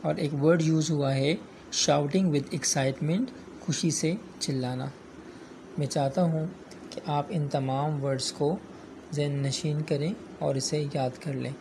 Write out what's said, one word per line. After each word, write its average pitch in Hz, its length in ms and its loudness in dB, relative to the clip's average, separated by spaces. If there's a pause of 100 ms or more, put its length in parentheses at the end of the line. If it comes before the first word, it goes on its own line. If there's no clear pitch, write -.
और 156 160 0
एक 151 120 0
word 160 300 6
use 160 300 4
हुआ 139 200 2
है 139 260 4 (340)
shouting 147 640 4
with 139 200 0
excitement, 147 720 2 (360)
खुशी 165 280 0
से 160 280 0 (240)
चिल्लाना। 131 500 -2 (840)
मैं 143 80 0
चाहता 139 360 2
हूँ 160 320 2 (400)
कि - 140 -8
आप 143 220 0
इन 151 180 0
तमाम 139 500 0
words 135 320 0
को 151 280 2 (560)
ज़हन 143 320 0
नशीन 151 360 0
करें 151 340 0 (260)
और 143 140 2
इसे 143 400 0
याद 131 220 0
कर 143 160 -6
लें। 127 260 -4